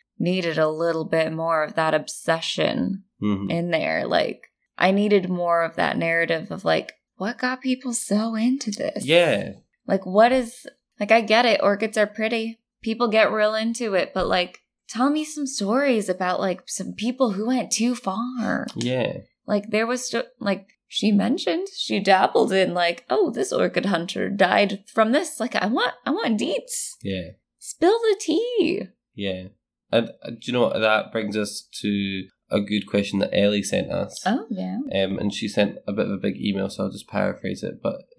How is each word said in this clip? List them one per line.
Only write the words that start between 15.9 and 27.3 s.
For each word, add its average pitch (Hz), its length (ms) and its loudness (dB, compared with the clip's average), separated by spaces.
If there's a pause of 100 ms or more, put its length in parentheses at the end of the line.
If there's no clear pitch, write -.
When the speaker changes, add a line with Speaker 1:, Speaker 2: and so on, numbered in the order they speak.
Speaker 1:
about, 185 300 -2
like, 185 300 -2
some 185 240 -8
people 226 400 0
who 208 160 -4
went 247 240 -2
too 240 240 0
far. 233 800 -4
Speaker 2:
Yeah. 123 380 -2 (340)
Speaker 1:
Like, 208 220 -2
there 220 160 0
was, 247 200 -4
sto-, 233 160 -4 (160)
like, 196 300 -4 (180)
she - 240 0
mentioned 320 560 2 (100)
she - 220 -4
dabbled 196 540 4
in, 185 200 4
like, 175 380 0
"Oh, 403 220 4
this 214 200 -4
orchid 180 340 2
hunter 170 440 -2
died 202 560 2
from 220 240 2
this." 311 300 0
Like, 247 160 -4
I - 100 0
want, 339 280 0 (120)
I - 60 2
want 294 280 0
deets. - 520 -4 (100)
Speaker 2:
Yeah. 92 280 -6 (280)